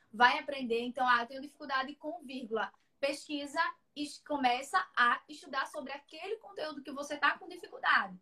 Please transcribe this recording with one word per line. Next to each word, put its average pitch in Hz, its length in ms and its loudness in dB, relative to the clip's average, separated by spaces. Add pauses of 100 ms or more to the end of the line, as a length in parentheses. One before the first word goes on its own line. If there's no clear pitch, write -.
(140)
vai 247 240 8
aprender. 269 440 -2
Então, 247 260 0
ah, 240 140 6
eu 240 60 -4
tenho 269 140 -10
dificuldade 277 540 -4
com 320 280 -8
vírgula. 226 480 -4 (280)
Pesquisa 285 600 -2 (360)
e - 100 -6 (220)
começa 269 500 2 (200)
a 240 320 4
estudar 294 380 -4
sobre 277 260 -8
aquele 330 440 -10
conteúdo 311 440 -8
que 285 100 -10
você 294 240 -6
tá 294 220 0
com 370 100 -18
dificuldade, 277 760 0